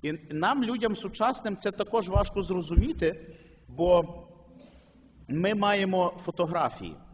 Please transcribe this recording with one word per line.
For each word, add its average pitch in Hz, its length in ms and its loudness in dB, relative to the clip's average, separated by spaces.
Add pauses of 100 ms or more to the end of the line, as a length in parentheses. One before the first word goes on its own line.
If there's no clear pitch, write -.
і 151 100 -4 (180)
нам, 202 340 0
людям 220 320 -2
сучасним, 214 600 -2
це 202 140 -2
також 202 380 -2
важко 196 340 2
зрозуміти, 175 800 0 (480)
бо 170 360 4 (1200)
ми 175 260 2
маємо 196 640 2
фотографії 156 800 -2 (180)